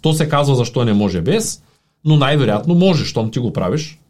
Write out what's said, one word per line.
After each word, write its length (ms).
То 100
се 160
казва 260
защо 300
не 80
може 300
без, 400
но 120
най-вероятно 580
може, 300
щом 260
ти 80
го 140
правиш. 580